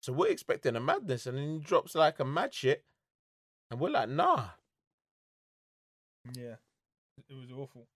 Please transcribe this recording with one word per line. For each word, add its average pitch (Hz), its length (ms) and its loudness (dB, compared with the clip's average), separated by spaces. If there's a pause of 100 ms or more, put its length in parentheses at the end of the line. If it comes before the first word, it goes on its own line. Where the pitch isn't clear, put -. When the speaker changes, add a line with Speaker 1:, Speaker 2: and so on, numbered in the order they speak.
Speaker 1:
So 127 120 -6
we're 156 180 2
expecting - 440 0
a 117 40 0
madness, 156 480 0
and 127 100 -4
then 147 160 -4
he 160 60 -6
drops, 151 360 0
like, 156 240 4
a 147 60 0
mad 165 280 -2
shit, 135 320 0 (840)
and 120 100 -8
we're 156 100 2
like, 131 200 0
"Nah." 160 420 2 (1800)
Speaker 2:
Yeah, 120 200 -12 (760)
it 139 60 -20
was 127 160 -18
awful. 127 440 -16